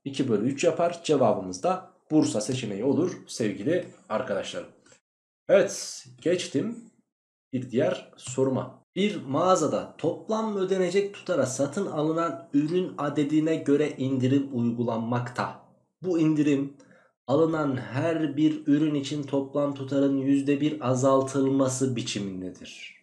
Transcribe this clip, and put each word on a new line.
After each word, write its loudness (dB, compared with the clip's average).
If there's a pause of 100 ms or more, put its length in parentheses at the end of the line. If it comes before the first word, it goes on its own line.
iki -2
bölü 2
üç -2
yapar. 0
Cevabımız 0
da -4 (160)
Bursa 4
seçeneği -4
olur 2 (160)
sevgili -2 (240)
arkadaşlarım. -4 (800)
Evet, 2 (160)
geçtim -2 (800)
bir -6
diğer -2
soruma. -4 (120)
Bir -2
mağazada 0
toplam -4
ödenecek 0
tutara 0
satın -2
alınan -2
ürün 0
adedine 0
göre 2
indirim 2
uygulanmakta. -2 (360)
Bu -2
indirim 2 (500)
alınan 2
her -2
bir 2
ürün 4
için -4
toplam -2
tutarın 2
yüzde 2
bir 0
azaltılması 2
biçimindedir. -8